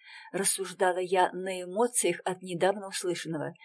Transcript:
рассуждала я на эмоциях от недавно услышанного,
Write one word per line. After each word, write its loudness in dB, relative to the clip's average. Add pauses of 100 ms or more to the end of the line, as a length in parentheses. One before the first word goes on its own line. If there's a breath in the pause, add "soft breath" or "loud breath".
(320 loud breath)
рассуждала 2
я 4
на -6
эмоциях 0
от -4
недавно 0
услышанного, -4 (100)